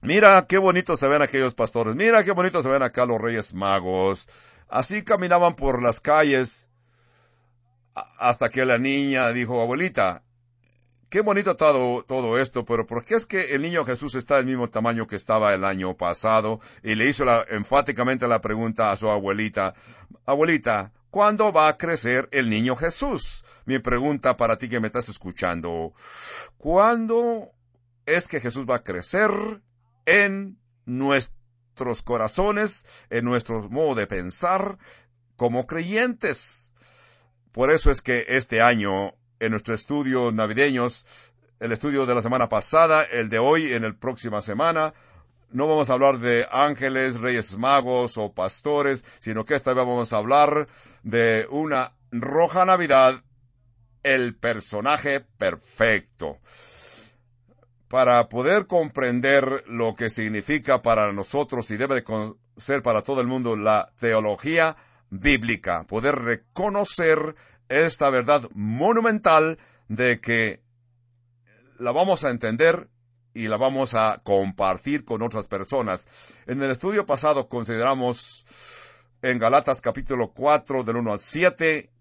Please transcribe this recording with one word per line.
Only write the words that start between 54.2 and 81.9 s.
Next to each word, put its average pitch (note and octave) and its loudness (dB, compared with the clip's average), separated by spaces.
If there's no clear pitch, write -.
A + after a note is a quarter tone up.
personaje B2 -2
perfecto. F#2+ -2
Para B2 4
poder E3 0
comprender C3+ 2
lo A#2 -2
que A#2 -4
significa A2 -2
para A2 2
nosotros A#2+ -4
y G#2 -6
debe C3+ 0
de B2 -4
con-, A2 -8
ser C#3 -4
para A2 2
todo C3+ -2
el A#2+ 0
mundo B2 -2
la G#2+ 0
teología A#2+ 0
bíblica, G#2 0
poder B2+ -2
reconocer D#3 -2
esta D3+ 2
verdad C3 2
monumental D#3+ 2
de A#2+ 0
que A2+ -2
la A#2+ -2
vamos E3+ 0
a C3+ 0
entender A#2+ 0
y A2+ -8
la G#2+ -2
vamos C3 0
a A2 0
compartir G2 0
con A2 -6
otras A2 -6
personas. G2+ -4
En C3+ -6
el C3+ -2
estudio F#3+ -2
pasado C#3+ 0
consideramos A#2+ -4
en B2+ -2
Galatas B2+ 2
capítulo B2 -6
cuatro, C#3 0
del A#2 -4
uno A#2 -4
al G2+ -6
siete D#3+ -2